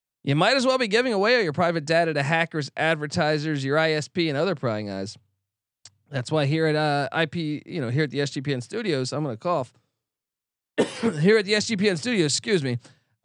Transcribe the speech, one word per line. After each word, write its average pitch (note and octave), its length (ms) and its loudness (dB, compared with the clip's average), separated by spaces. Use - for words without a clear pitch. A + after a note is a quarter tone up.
you C3+ 120 0
might G#3 220 4
as B3 80 2
well C4 120 4
be B3 120 0
giving A#3 240 2
away G#3 240 4
all A#3 40 2
your D#3+ 120 0
private E3+ 320 0
data E3 280 4
to C#3+ 100 0
hackers, D#3+ 520 0
advertisers, D3+ 880 0
your C3+ 140 0
I D#3+ 140 2
S D3+ 180 -2
P, E3+ 180 -2
and C#3 100 -2
other E3+ 180 0
prying G#2+ 340 -4
eyes. F#2+ 280 -8
That's B2+ 200 -6
why D3+ 160 2
here D#3 200 2
at, D3+ 100 2
uh, D3 380 0
I E3 120 0
P, D3+ 400 -6
you F3+ 140 -8
know, A#2+ 100 -4
here C#3 140 0
at D3+ 80 -2
the C#3 80 -4
S C#3 120 -2
G D3 100 -8
P C#3+ 120 -4
N B2+ 60 -4
studios, C#3 540 -4
I'm D3 100 -4
gonna B2 140 -6
cough. D#3+ 340 -4
<coughs> - 240 -2
Here G3+ 160 6
at G#3 80 0
the G#3 100 0
S G#3 120 0
G A3+ 100 0
P G#3 120 2
N F3+ 80 2
studios, D#3 360 0
excuse G3 300 0
me, B2 140 -2